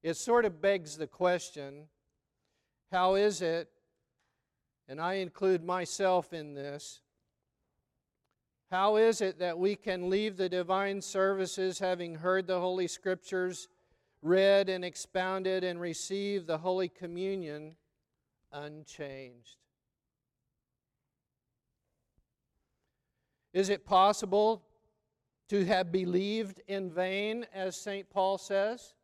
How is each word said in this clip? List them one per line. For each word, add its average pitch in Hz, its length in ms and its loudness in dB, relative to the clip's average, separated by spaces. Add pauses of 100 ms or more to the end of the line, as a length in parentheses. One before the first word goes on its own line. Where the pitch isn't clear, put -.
It 160 120 -2
sort 233 280 2
of 175 160 -2
begs 165 380 0
the 156 100 -6
question, 151 800 -4 (1000)
how 185 240 4
is 196 260 2
it, 165 300 -2 (1120)
and 139 140 -14
I 175 140 -2
include 185 500 0
myself 180 720 0
in 151 200 -10
this, 143 480 -12 (1700)
how 196 280 4
is 226 240 6
it 190 180 -2
that 175 180 -2
we 190 200 2
can 185 320 -4
leave 202 260 0
the 185 140 0
divine 190 520 0
services 190 760 0
having 175 360 -2
heard 180 320 0
the 180 120 0
Holy 185 300 0
Scriptures 185 800 -4 (540)
read 190 460 6
and 185 160 -4
expounded 185 760 -2
and 175 180 -4
receive 190 640 -4
the 160 140 -2
Holy 185 280 0
Communion 170 880 -8 (760)
unchanged? 139 1040 -14 (4000)
Is 190 180 2
it 196 140 0
possible 202 800 4 (840)
to 196 180 2
have 185 260 2
believed 190 760 -2
in 196 240 -6
vain, 202 540 -2
as 185 300 -6
Saint 196 360 -10
Paul 190 260 2
says? 202 560 -2 (100)